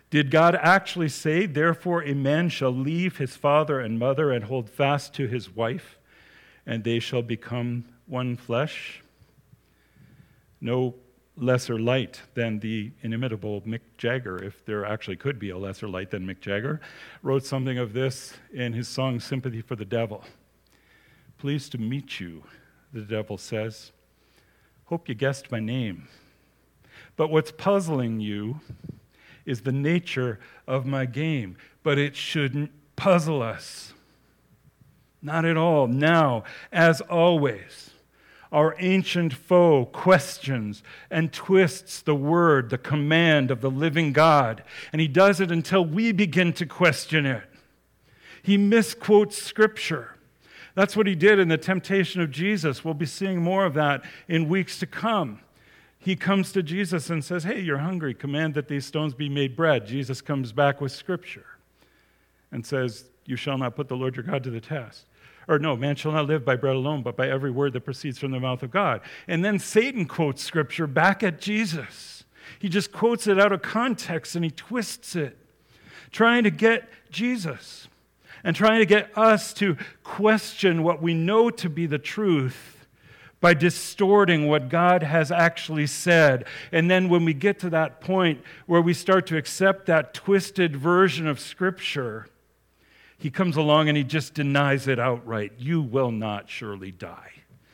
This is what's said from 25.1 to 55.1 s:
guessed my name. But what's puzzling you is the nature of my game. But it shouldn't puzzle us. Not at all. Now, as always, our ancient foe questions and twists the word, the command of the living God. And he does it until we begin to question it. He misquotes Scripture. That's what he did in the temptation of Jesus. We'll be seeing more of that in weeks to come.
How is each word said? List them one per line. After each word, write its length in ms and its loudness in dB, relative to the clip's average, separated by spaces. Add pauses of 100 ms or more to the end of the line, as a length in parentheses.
guessed 360 -4
my 80 -4
name. 480 -6 (1080)
But 120 0
what's 220 0
puzzling 720 0
you 400 -6 (840)
is 160 -6
the 100 -4
nature 680 -2 (260)
of 200 -4
my 200 -2
game. 520 -4 (260)
But 160 2
it 160 -2
shouldn't 560 -4 (240)
puzzle 480 2
us. 500 -12 (1300)
Not 220 -2
at 140 2
all. 300 4
Now, 560 4 (280)
as 300 6
always, 920 0 (600)
our 280 4
ancient 540 0
foe 520 4
questions 960 0 (300)
and 220 -2
twists 680 0
the 140 0
word, 540 2
the 80 -2
command 720 2
of 100 -4
the 80 -2
living 440 -2
God. 500 4 (280)
And 100 0
he 60 2
does 320 6
it 120 0
until 340 2
we 260 0
begin 420 2
to 120 -6
question 600 0
it. 180 -4 (1000)
He 160 2
misquotes 840 4
Scripture. 720 -2 (580)
That's 240 2
what 100 2
he 80 0
did 240 6
in 100 4
the 80 4
temptation 600 -2
of 120 -2
Jesus. 520 -2
We'll 100 -4
be 120 -4
seeing 360 -4
more 240 0
of 100 -2
that 280 0 (240)
in 220 0
weeks 300 -2
to 80 -4
come. 520 -4 (580)